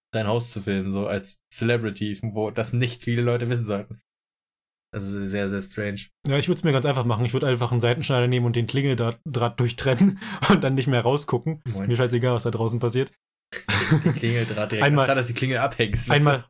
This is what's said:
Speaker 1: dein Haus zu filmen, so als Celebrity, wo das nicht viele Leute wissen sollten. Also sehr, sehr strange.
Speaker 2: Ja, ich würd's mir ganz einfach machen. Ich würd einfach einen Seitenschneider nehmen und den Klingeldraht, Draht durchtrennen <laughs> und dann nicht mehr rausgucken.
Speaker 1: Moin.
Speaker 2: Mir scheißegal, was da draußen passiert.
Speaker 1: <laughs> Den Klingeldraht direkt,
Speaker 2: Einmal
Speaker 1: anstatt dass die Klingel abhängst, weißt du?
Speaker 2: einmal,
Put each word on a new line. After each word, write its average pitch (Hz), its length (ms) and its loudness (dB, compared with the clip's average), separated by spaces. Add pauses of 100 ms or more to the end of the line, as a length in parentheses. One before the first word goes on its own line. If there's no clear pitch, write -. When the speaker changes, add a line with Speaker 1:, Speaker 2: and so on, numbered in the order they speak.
(120)
Speaker 1:
dein 110 140 -2
Haus 120 240 0
zu 107 100 -8
filmen, 98 320 -2
so 101 140 -2
als 98 340 -6 (120)
Celebrity, 107 680 -2
wo 107 280 -2
das 113 220 -4
nicht 120 320 -2
viele 120 180 0
Leute 120 260 0
wissen 120 180 -2
sollten. 104 340 -6 (920)
Also 101 320 -6
sehr, 98 220 -2
sehr 98 140 -4
strange. 101 380 -6 (280)
Speaker 2:
Ja, 135 80 2
ich 143 120 0
würd's - 160 0
mir 160 80 4
ganz 131 120 2
einfach 131 220 0
machen. 117 180 0
Ich 113 80 -2
würd 127 120 0
einfach 123 280 0
einen 120 80 2
Seitenschneider 123 460 2
nehmen 123 180 2
und 117 120 2
den 120 100 0
Klingeldraht, 127 580 0
Draht 120 340 -2
durchtrennen 131 600 2 (160)
<laughs> - 160 0
und 175 120 6
dann 135 120 2
nicht 135 120 0
mehr 127 140 2
rausgucken. 143 640 -2
Speaker 1:
Moin. 98 220 -6
Speaker 2:
Mir 120 80 2
scheißegal, 123 380 2
was 117 80 -2
da 120 80 -2
draußen 113 280 -2
passiert. 123 340 -2 (400)
Speaker 1:
<laughs> - 520 0
Den 156 100 2
Klingeldraht 113 580 -2
direkt, 110 140 2
Speaker 2:
Einmal 147 160 6
Speaker 1:
anstatt 135 160 4
dass 127 80 0
die 120 80 -4
Klingel 131 240 0
abhängst, 117 500 0
weißt - 0 -
du? 151 60 4
Speaker 2:
einmal, 147 360 4